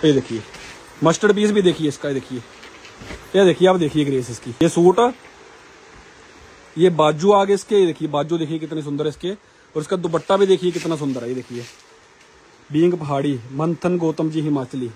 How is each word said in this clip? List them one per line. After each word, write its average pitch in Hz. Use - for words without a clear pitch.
ये 156
देखिए, 123
mustard 202
piece 208
भी 202
देखिए 160
इसका, 143
ये 139
देखिए, 127
ये 196
देखिए, 175
आप 185
देखिए 151
ग्रेस 135
इसकी। 120
ये 165
suit, 175
ये 175
बाजू 156
आगे 196
इसके, 202
ये 190
देखिए, 156
बाजू 147
देखिए 160
कितने 156
सुंदर 143
है 151
इसके, 165
और -
इसका 190
दुपट्टा 170
भी 196
देखिए 180
कितना 165
सुंदर 135
है। 117
ये 131
देखिए, 123
बीइंग 170
पहाड़ी, 143
मंथन 165
गौतम 160
जी 160
हिमाचली। 131